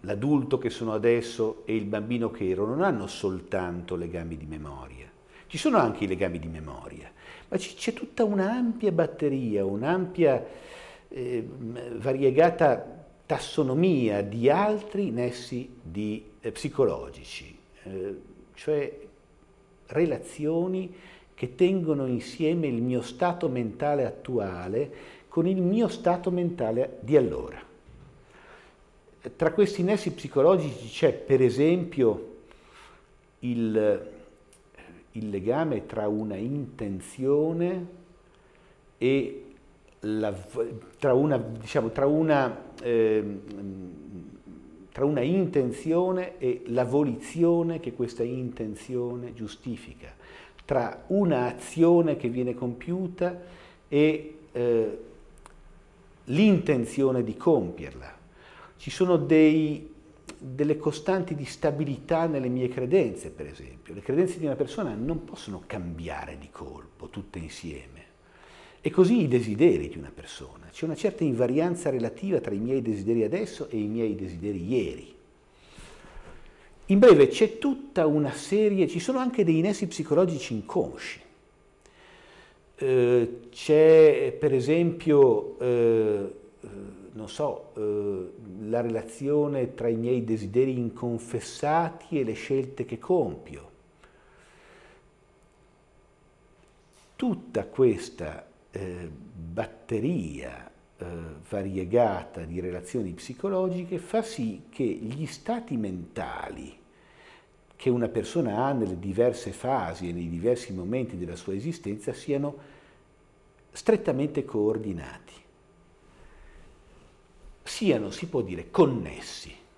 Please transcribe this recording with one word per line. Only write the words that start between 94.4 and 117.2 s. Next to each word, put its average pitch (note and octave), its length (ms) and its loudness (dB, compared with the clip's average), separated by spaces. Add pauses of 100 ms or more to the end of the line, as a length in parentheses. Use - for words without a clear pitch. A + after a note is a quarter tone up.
Tutta F3+ 500 -2
questa - 840 0 (220)
eh, F2+ 400 -10 (420)
batteria, E2+ 1200 -6 (260)
eh, - 80 -12 (440)
variegata F#2+ 920 0
di E2+ 180 -8
relazioni F2+ 520 -6
psicologiche F3+ 840 -4
fa G#3+ 240 -2
sì A3 460 -6
che - 160 -4
gli C3 420 -4
stati A#3 500 -6
mentali F2 1000 -8 (960)
che - 140 -2
una A#2+ 200 2
persona A2+ 580 -2
ha C#3 60 0
nelle G2+ 260 -2
diverse G2+ 540 0
fasi F#2 580 -4
e - 20 -6
nei F2 160 -6
diversi G2 460 -2
momenti G2+ 420 -6
della F2 200 -8
sua F#2+ 180 -8
esistenza G#2+ 580 -8
siano C#3+ 420 -4 (1160)
strettamente D3 720 0
coordinati, G#2 880 -4 (2250)